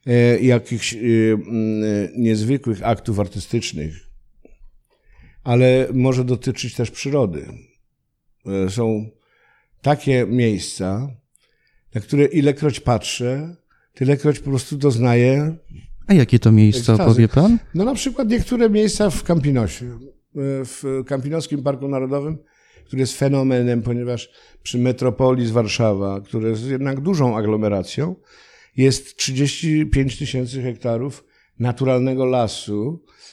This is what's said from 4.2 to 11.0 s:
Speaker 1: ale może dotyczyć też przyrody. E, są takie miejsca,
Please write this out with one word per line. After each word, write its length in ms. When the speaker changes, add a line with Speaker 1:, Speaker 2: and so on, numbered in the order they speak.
Speaker 1:
ale 480
może 320
dotyczyć 500
też 160
przyrody. 560
E, 40
są 400
takie 480
miejsca, 760